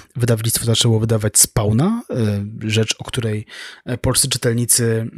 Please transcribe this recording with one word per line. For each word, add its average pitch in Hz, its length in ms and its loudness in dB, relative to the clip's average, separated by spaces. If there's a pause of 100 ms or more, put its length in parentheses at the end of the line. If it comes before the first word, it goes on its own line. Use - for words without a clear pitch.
(160)
wydawnictwo 117 500 0
zaczęło 113 340 2
wydawać 110 380 0
Spawna, 127 720 2
e, 104 360 0 (160)
rzecz, 107 380 0
o - 40 -12
której, 107 420 -4 (400)
e, 123 120 -4
polscy 131 320 0
czytelnicy, 117 800 0 (100)